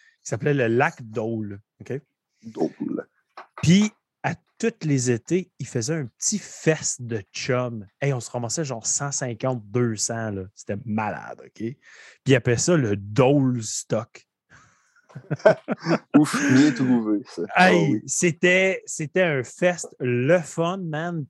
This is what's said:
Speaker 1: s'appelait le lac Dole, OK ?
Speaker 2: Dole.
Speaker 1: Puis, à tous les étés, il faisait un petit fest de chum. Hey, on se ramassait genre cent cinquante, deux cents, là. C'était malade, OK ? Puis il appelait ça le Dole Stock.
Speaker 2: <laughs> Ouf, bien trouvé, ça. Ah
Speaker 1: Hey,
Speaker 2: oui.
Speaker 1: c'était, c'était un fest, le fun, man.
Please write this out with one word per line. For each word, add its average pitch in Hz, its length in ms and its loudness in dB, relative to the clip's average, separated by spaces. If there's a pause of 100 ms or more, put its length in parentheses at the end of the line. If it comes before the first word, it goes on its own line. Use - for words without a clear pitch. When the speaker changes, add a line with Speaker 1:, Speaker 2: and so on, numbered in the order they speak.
(240)
Speaker 1:
s'appelait 147 300 -2
le 127 140 2
lac 127 360 2
Dole, 110 560 -6 (220)
OK ? 123 180 -10 (440)
Speaker 2:
Dole. - 640 -6 (560)
Speaker 1:
Puis, 208 300 4 (320)
à 156 120 -4 (220)
tous 220 300 -4
les 127 240 2
étés, 165 480 -2
il 127 80 -10
faisait 123 280 -4
un 147 100 -6 (120)
petit - 220 -4
fest - 600 -2
de 113 200 -6 (120)
chum. 120 520 -4 (140)
Hey, 139 140 -2
on 120 80 -4
se - 100 -14
ramassait 120 320 -4
genre 127 240 -8
cent 143 240 -4
cinquante, 127 540 -4
deux 113 320 0
cents, 113 340 -4
là. 98 120 -6 (120)
C'était 101 300 -8
malade, 101 600 -6
OK ? - 120 -20
Puis 113 200 -8 (500)
il 135 80 8
appelait 120 200 2
ça 170 220 2
le 107 180 2
Dole 123 640 2
Stock. - 640 -8 (880)
Speaker 2:
<laughs> - 1040 0
Ouf, 147 360 4
bien 143 200 6
trouvé, 113 520 0
ça. - 180 -10 (100)
Ah 180 180 6
Speaker 1:
Hey, 202 220 4
Speaker 2:
oui. - 120 0
Speaker 1:
c'était, 180 800 2
c'était 160 360 -4
un 143 220 2
fest, - 580 -4
le 131 380 2
fun, 165 440 -4
man. 160 460 -6